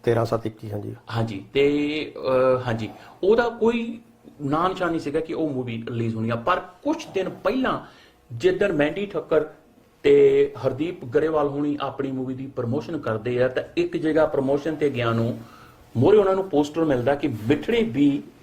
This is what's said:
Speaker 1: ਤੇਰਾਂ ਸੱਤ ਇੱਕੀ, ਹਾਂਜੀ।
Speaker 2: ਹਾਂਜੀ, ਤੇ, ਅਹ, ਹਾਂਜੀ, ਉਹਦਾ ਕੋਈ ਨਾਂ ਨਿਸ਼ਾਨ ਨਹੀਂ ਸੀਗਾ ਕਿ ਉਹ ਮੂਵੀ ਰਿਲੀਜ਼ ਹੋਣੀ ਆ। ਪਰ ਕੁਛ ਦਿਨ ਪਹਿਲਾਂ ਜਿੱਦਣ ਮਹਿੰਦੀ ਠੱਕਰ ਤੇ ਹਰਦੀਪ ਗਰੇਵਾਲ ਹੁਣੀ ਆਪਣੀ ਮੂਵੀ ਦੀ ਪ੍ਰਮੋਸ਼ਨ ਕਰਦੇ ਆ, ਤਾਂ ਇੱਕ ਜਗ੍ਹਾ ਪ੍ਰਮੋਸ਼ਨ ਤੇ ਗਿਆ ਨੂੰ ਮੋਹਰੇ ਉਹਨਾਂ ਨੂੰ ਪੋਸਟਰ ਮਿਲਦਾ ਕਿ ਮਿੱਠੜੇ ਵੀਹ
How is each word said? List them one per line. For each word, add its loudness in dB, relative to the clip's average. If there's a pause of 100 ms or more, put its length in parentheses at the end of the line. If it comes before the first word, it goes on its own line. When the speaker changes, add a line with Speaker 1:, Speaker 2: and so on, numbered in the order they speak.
Speaker 1:
ਤੇਰਾਂ 2
ਸੱਤ -2
ਇੱਕੀ, -10
ਹਾਂਜੀ। -8 (200)
Speaker 2:
ਹਾਂਜੀ, -4
ਤੇ, 4 (500)
ਅਹ, 2
ਹਾਂਜੀ, -4 (340)
ਉਹਦਾ 4
ਕੋਈ -2 (420)
ਨਾਂ 0
ਨਿਸ਼ਾਨ -2
ਨਹੀਂ -2
ਸੀਗਾ -4
ਕਿ -6
ਉਹ -2
ਮੂਵੀ -6
ਰਿਲੀਜ਼ -4
ਹੋਣੀ -4
ਆ। -2
ਪਰ -2
ਕੁਛ -6
ਦਿਨ -4
ਪਹਿਲਾਂ -2 (520)
ਜਿੱਦਣ 2
ਮਹਿੰਦੀ 0
ਠੱਕਰ 0 (580)
ਤੇ 6 (120)
ਹਰਦੀਪ -4
ਗਰੇਵਾਲ 0
ਹੁਣੀ -2
ਆਪਣੀ -4
ਮੂਵੀ -4
ਦੀ -10
ਪ੍ਰਮੋਸ਼ਨ -4
ਕਰਦੇ -2
ਆ, 2
ਤਾਂ -2 (140)
ਇੱਕ -2
ਜਗ੍ਹਾ 4
ਪ੍ਰਮੋਸ਼ਨ 0
ਤੇ 0
ਗਿਆ 0
ਨੂੰ 0 (600)
ਮੋਹਰੇ 6
ਉਹਨਾਂ 4
ਨੂੰ -4
ਪੋਸਟਰ 0
ਮਿਲਦਾ 2
ਕਿ -4
ਮਿੱਠੜੇ 0
ਵੀਹ 2 (220)